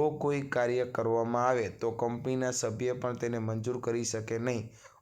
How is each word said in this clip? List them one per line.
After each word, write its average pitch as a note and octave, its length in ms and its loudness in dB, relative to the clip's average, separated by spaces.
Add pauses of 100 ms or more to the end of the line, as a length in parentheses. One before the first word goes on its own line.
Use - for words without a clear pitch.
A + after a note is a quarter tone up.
(100)
કોઈ C#3+ 320 0
કાર્ય B2 420 2
કરવામાં A#2 640 2
આવે B2 200 4
તો A#2 220 -2
કંપનીના B2 600 0
સભ્ય B2 420 0
પણ B2+ 200 -2
તેને A#2+ 240 -2
મંજૂર A2+ 420 -2
કરી A#2 240 0
શકે A2+ 340 -4
નહીં A#2 320 -2 (320)